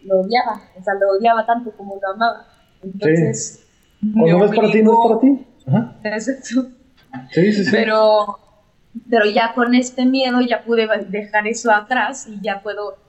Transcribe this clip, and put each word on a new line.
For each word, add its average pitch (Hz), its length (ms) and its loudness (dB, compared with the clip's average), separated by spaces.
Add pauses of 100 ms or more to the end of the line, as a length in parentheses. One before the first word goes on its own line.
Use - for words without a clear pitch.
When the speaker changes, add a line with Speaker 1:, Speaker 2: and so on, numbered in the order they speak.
Speaker 1:
lo 190 180 2
odiaba, 220 380 -2 (180)
o 185 40 -20
sea, 196 120 -4
lo 196 240 0
odiaba 226 280 2
tanto 233 300 -2
como 196 260 -14
lo 196 120 -4
amaba. 220 320 -4 (360)
Entonces, 165 800 -2 (400)
Speaker 2:
Sí. 214 120 -4
Cuando 175 260 4
Speaker 1:
me 196 80 4
Speaker 2:
no 208 60 -2
es - 40 -4
para 214 160 2
ti, 220 100 4
no 220 100 6
es 226 60 4
Speaker 1:
obligó 233 100 4
Speaker 2:
para 226 120 0
ti. 269 260 2 (200)
Ajá. 202 380 0
Speaker 1:
Exacto. 226 640 -4 (640)
Speaker 2:
Sí, 196 200 4
sí, 202 120 0
sí. 175 80 -2
Speaker 1:
Pero, 214 680 2 (680)
pero 233 220 4
ya 226 240 0
con 240 200 0
este 254 300 0
miedo 254 380 0
ya 233 220 -2
pude 226 220 0
va-, 214 120 -2
dejar 208 480 -6
eso 226 260 -2
atrás 233 560 -2
y 208 140 -16
ya 196 200 -6
puedo 208 340 -10 (120)